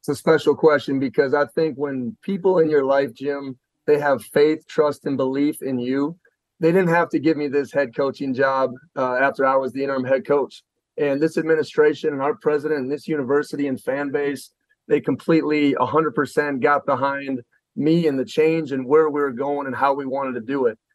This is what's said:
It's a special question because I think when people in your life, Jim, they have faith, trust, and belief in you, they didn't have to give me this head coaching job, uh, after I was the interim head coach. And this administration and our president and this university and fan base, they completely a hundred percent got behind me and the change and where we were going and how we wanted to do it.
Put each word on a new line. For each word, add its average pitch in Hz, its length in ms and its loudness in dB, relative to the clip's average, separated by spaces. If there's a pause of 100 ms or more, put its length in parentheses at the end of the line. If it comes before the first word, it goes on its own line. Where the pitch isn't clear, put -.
It's 143 100 -2
a - 40 -16
special 151 340 4
question 143 440 2
because 135 340 0
I 143 140 2
think 160 280 -2
when 131 460 -6
people 190 380 0
in 160 100 4
your 143 160 2
life, 139 280 2
Jim, 139 440 -8 (280)
they 147 140 2
have 143 240 0
faith, 156 420 2
trust, 147 400 -2
and 139 120 -2
belief 139 440 -2
in 131 180 -4
you, 139 380 -4 (440)
they 165 100 4
didn't 175 240 2
have 165 140 2
to 156 100 -2
give 151 160 2
me 147 140 -4
this 139 240 -2
head 139 200 0
coaching 135 400 -4
job, 131 380 0 (240)
uh, 127 200 -2
after 135 300 0
I 135 120 2
was 131 160 -2
the 135 100 -4
interim 135 220 -2
head 131 200 0
coach. 139 380 -2 (340)
And 143 240 0
this 160 160 0
administration 156 760 0
and 135 80 -6
our 139 140 0
president 151 440 -2
and 127 100 -6
this 147 200 -8
university 143 580 -2
and 131 140 -4
fan 139 280 -4
base, 143 440 -4 (340)
they 147 140 2
completely 147 760 0
a 123 80 0
hundred 151 300 0
percent 143 460 -2
got 143 240 2
behind 139 560 -2 (340)
me 160 320 2
and 139 100 0
the 127 60 -2
change 156 480 0
and 131 160 -4
where 151 220 4
we 147 100 -2
were 143 140 0
going 139 340 -4
and 127 80 -6
how 139 180 2
we 139 120 -4
wanted 131 300 -4
to 117 60 -6
do 131 260 -2
it. 107 120 -2 (160)